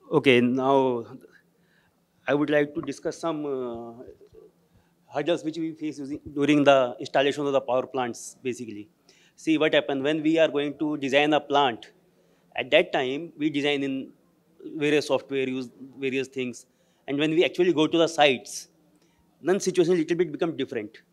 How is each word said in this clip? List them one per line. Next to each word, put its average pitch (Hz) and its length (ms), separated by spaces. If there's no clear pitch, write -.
Okay, 131 260
now 131 640
I 131 80
would 147 160
like 147 240
to 170 80
discuss 151 360
some, 156 280
uh, 120 460
hurdles 147 320
which 160 140
we 160 140
face 151 260
using, 143 220
during 143 320
the 131 360
installation 143 460
of 139 60
the 135 80
power 123 260
plants, 123 560
basically. 113 460
See 160 220
what 156 160
happened 139 280
when 151 200
we 160 160
are 160 100
going 143 300
to 151 180
design 143 360
a 147 80
plant. 139 520
At 127 140
that 180 220
time, 143 440
we 151 140
design 143 320
in 135 300
various 147 320
software, 131 400
use 127 200
various 135 300
things. 127 380
And 139 120
when 156 140
we 165 120
actually 180 280
go 156 140
to 160 120
the 165 100
sites, 147 600
then 185 180
situation 180 360
little 160 200
bit 165 160
become 147 240
different. 123 420